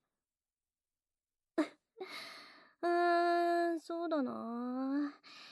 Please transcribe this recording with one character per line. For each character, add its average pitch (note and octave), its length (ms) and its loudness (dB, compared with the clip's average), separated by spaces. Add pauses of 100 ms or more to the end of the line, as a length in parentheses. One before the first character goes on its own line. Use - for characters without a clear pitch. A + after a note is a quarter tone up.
(1600)
<laughs> - 1200 -8
う E4+ 60 0
ー F4 840 4
ん、 D#4+ 80 -4
そ E4+ 240 -6
う E4 40 -4
だ D4+ 140 2
な。 B3 960 -4 (320)